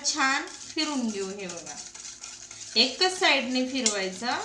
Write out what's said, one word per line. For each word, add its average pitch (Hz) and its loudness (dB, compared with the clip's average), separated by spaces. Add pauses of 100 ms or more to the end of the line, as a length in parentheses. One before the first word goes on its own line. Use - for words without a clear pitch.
छान 294 2
फिरून 302 -2
घेऊ. 196 -2
हे 196 -6
बघा, 160 -10 (1000)
एकच 262 4
साईडने 254 4
फिरवायचं 226 0